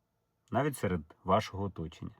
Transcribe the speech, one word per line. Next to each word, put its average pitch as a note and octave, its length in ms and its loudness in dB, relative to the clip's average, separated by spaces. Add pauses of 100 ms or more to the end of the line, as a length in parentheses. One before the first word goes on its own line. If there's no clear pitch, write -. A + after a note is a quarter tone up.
(500)
навіть C3+ 280 2
серед F2+ 240 0 (220)
вашого G2 400 2
оточення. E2+ 560 -6